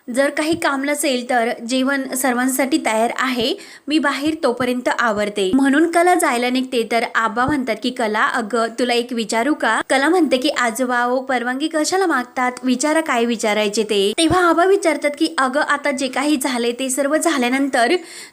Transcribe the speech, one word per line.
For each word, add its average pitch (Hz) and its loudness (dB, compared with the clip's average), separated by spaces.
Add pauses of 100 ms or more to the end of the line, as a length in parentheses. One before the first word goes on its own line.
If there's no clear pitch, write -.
(100)
जर 269 2
काही 311 0
काम 294 -2
नसेल 277 -2
तर 240 2 (180)
जेवण 262 0
सर्वांसाठी 262 0
तयार 226 0
आहे, 254 -2 (340)
मी 302 2
बाहेर 277 0
तोपर्यंत 247 0 (100)
आवरते." 208 0
म्हणून 277 4
कला 349 4
जायला 254 0
निघते 254 -2
तर 233 2 (100)
आबा 226 0
म्हणतात 254 -2
की, 247 -2
"कला, 226 -2
अगं 233 -2 (120)
तुला 247 0
एक 240 -2
विचारू 233 0
का?" 254 0 (100)
कला 269 2
म्हणते 320 4
की, 254 0
"आजोबा, 247 -2
ओ, 247 0
परवानगी 254 -2
कशाला 320 0
मागतात, 254 -2 (100)
विचारा 294 0
काय 269 0
विचारायचे 214 0
ते." 214 -2 (200)
तेव्हा 339 4
आबा 330 4
विचारतात 330 2
की, 320 0
"अगं 262 0
आता 285 0
जे 262 -2
काही 285 0
झाले 240 -2
ते 262 -6
सर्व 277 0
झाल्यानंतर 269 2 (380)